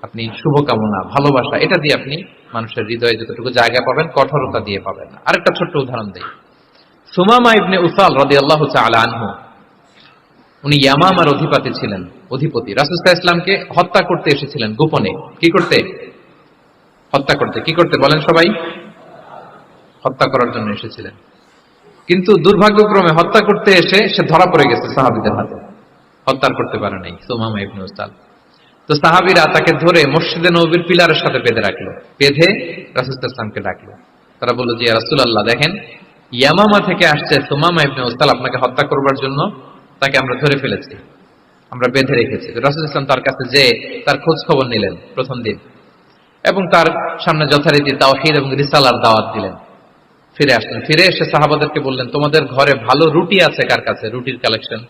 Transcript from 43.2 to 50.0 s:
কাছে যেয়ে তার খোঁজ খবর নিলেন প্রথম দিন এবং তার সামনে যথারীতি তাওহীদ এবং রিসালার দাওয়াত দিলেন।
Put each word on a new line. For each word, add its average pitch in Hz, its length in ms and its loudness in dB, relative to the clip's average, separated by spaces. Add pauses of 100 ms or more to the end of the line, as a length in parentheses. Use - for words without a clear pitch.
কাছে 127 280 -6
যেয়ে 127 560 0
তার 143 120 0
খোঁজ 160 340 -2
খবর 131 160 0
নিলেন 101 280 -4 (200)
প্রথম 127 260 -6
দিন 104 160 -6 (920)
এবং 180 200 -2
তার - 480 0
সামনে 156 280 0
যথারীতি 143 480 2
তাওহীদ 139 420 2
এবং 135 180 -2
রিসালার 135 480 2
দাওয়াত 110 300 2
দিলেন। 98 200 -8 (840)